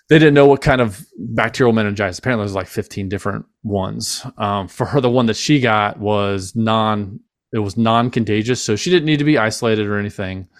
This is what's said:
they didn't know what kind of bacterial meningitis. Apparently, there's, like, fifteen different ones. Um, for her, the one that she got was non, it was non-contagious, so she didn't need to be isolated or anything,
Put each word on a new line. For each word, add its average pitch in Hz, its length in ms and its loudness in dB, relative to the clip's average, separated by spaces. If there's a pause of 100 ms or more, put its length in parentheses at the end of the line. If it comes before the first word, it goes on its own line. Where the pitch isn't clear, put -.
they 151 100 8
didn't 151 160 6
know 143 100 8
what 139 160 6
kind 135 200 2
of 107 220 -4 (140)
bacterial 113 560 0
meningitis. 101 460 -2
Apparently, 117 260 -2
there's, 98 80 -6
like, 95 140 -4
fifteen 101 420 -8
different 101 360 -6 (180)
ones. 104 600 -6 (140)
Um, 101 300 -4
for - 180 -4
her, 139 160 -2
the 123 80 2
one 123 160 2
that 110 120 0
she 147 220 2
got 107 400 0
was 101 560 -2
non, 110 640 -2 (340)
it 117 60 -2
was 101 180 -4
non-contagious, 117 840 0
so 110 140 -2
she 135 140 -4
didn't 175 160 2
need 151 140 0
to 147 60 0
be 151 120 2
isolated 110 500 0
or 104 120 -4
anything, 95 480 -8 (120)